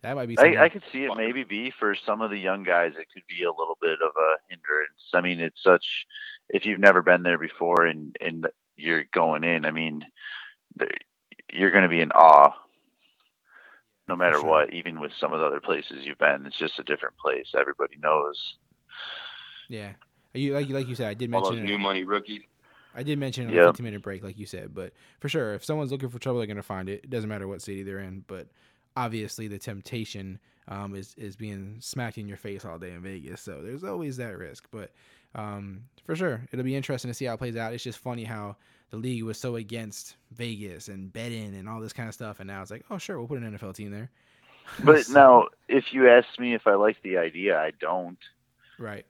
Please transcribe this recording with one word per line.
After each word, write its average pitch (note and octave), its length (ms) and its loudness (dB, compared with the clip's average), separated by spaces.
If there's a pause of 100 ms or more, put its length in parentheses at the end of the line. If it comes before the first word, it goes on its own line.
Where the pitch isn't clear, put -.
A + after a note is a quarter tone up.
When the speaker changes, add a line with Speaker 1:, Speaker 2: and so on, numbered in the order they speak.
Speaker 1:
That B2 140 -6
might C3 120 -4
be A#2 80 -4
something. D3 220 6
Speaker 2:
I, C#3+ 80 10
I - 40 4
could G3+ 220 -10
see C3+ 140 -6
it B2+ 100 -4
maybe A#2 300 -2
be A2+ 340 -6
for G2+ 160 0 (100)
some G#2+ 160 -2
of A2 80 -2
the G2+ 80 -6
young F#2+ 260 -2
guys. F2 340 2
It E2 160 -14
could F#2 160 -20
be F2 140 -6
a F2 80 0
little D#2+ 300 -6
bit E2 200 0
of D#2+ 160 0
a D#2+ 180 2 (140)
hindrance. D2+ 500 -6 (140)
I F2+ 80 4
mean, F2 180 -2
it's E2 240 -6
such, F2+ 220 6 (640)
if - 160 -2
you've G2+ 140 -2
never F#2+ 220 8
been F2+ 220 6
there F2 140 2
before E2+ 480 2
and, D#2 340 -2
and E2 280 -4 (280)
you're D#2+ 380 -2
going E2 320 2
in, E2 200 0
I D#2 60 0
mean, D#2 320 -4 (720)
the, - 120 -4 (640)
you're F#2 200 2
gonna F#2+ 180 8
be E2 120 2
in D#2 100 0
awe D2+ 380 12 (1600)
no F2+ 60 -2
Speaker 1:
For - 20 -10
Speaker 2:
matter E2+ 220 6
Speaker 1:
sure. D2+ 100 0
Speaker 2:
what, D#2 240 6
even E2 260 -8
with D2 120 -8 (100)
some D2+ 100 -2
of D#2 80 -2
the D#2+ 60 2
other C#2+ 160 0
places D2 440 -6
you've C#2+ 120 -10
been. C#2 280 2
It's C#2 120 -12
just D#2+ 220 -4
a C#2 40 -10
different D2 340 -4
place. C2+ 300 -2 (100)
Everybody C#2+ 440 -2
knows. D2+ 340 0 (1300)
Speaker 1:
Yeah. G#2 240 -12 (400)
You, C#3 200 -2
like, C#3+ 160 -2
like C3 200 -4
you B2 60 -6
said, A2+ 120 -4
I G#2 60 -4
did A#2 200 -6
Speaker 3:
All G2 80 2
those F#2+ 100 0
Speaker 1:
mention G2+ 160 -4
it. G2+ 40 0
Speaker 3:
new G2+ 60 0
money G2 260 0
rookies. G#2 380 -4 (520)
Speaker 1:
I A#2+ 100 -10
did D3 140 -4
mention B2+ 280 -4
it - 20 -6
on A2 60 -4
Speaker 2:
Yep. F2 100 10
Speaker 1:
the F2 60 12
fifteen B2 160 -2
minute G#2 160 -10
break, G2 220 -10
like F#2+ 140 -14
you G2+ 80 -12
said. G2 280 -14
But F#2 180 -12 (300)
for C#3+ 80 -6
sure, B2 240 -2
if G2 100 -10
someone's D3+ 300 -4
looking C3 160 -6
for A#2+ 100 -14
trouble, B2 200 -2
they're A2 80 -4
gonna G2+ 140 -8
find F#2+ 280 -8
it. G2+ 160 -10
It C3+ 40 -20
doesn't A2 200 -6
matter G2 180 -8
what G2 140 -10
city G2 220 -12
they're G2 160 -10
in. F#2+ 280 -14
But F#2 200 -14 (500)
obviously, A2 500 -8
the G2+ 100 -12
temptation, G2 800 -12 (300)
um, G2 280 -12
is, G2 220 -16
is G2+ 200 -14
being G#2 420 -12
smacked A#2+ 380 -10
in G#2 100 -12
your G2+ 100 -14
face G2+ 280 -14
all E2+ 120 -14
day F2+ 140 -14
in F2 100 -16
Vegas. F2+ 400 -14
So D2+ 220 -14
there's C3 220 -14
always D#3+ 320 -8
that A2+ 200 -10
risk. - 320 -16
But, G#2+ 220 -16 (420)
um, G2+ 500 -12 (220)
for D#3+ 100 -6
sure, B2 260 -4 (100)
it'll B2+ 140 -6
be C3 100 -4
interesting C3 340 -6
to A#2 60 -10
see C3+ 100 -8
how A#2 80 -4
it A2 40 -10
plays A#2+ 180 -8
out. A2+ 180 -8
It's A#2+ 100 -12
just A#2+ 160 -12
funny A#2+ 260 -10
how G#2 320 -12 (340)
the G#2 60 -12
league A#2+ 260 -6
was A2 160 -8
so B2 160 -6
against A2+ 600 -12 (160)
Vegas G#2 580 -10
and F#2+ 220 -14
betting A2+ 440 -10
and F#2+ 120 -14
all A2+ 120 -12
this A2 140 -12
kind A#2 140 -10
of G#2+ 60 -12
stuff, G#2+ 260 -12
and G2 80 -14
now G2 140 -12
it's F#2 80 -14
like, A2 220 -16
"Oh, G3 80 -8
sure, F3+ 180 -10
we'll A#2+ 100 -10
put C3+ 120 -8
an A#2 80 -10
N G#2 80 -10
F G2 80 -14
L F#2+ 100 -12
team G#2 180 -12
there." G#2+ 200 -12 (340)
<laughs> - 380 -14
Speaker 2:
But D3+ 240 8
Speaker 1:
So B2 60 -6
Speaker 2:
now, C3+ 320 12 (220)
if A#2+ 260 0
you C3 160 8
ask A#2+ 180 8 (120)
me B2 140 -2
if A2 140 0
I G2+ 80 6
like G#2 260 2
the F#2 160 -4
idea, E2+ 420 0
I D#2 200 -2
don't. F2+ 400 -6 (580)
Speaker 1:
Right. G#2+ 320 -12